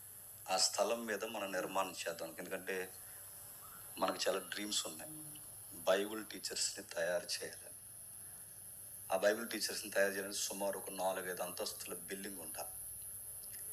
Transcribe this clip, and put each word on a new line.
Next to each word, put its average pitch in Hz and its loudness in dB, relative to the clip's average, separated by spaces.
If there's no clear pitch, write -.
ఆ 92 6
స్థలం 117 6
మీద 104 2
మనం 104 -2
నిర్మాణం 92 2
చేద్దాం. 85 -4
ఎందుకంటే 92 -2
మనకు - 4
చాలా - 6
డ్రీమ్స్ - 0
ఉన్నాయి, - -8
బైబిల్ 104 6
టీచర్స్ని - -2
తయారు - 2
చేయాలి. - -4
ఆ - 6
బైబిల్ 107 6
టీచర్స్ని 104 0
తయారు 101 6
చేయాలంటే 98 -2
సుమారు 98 0
ఒక 95 -6
నాలుగైదు 92 0
అంతస్తుల 92 -2
బిల్డింగ్ 196 -6
ఉండాలి. - -6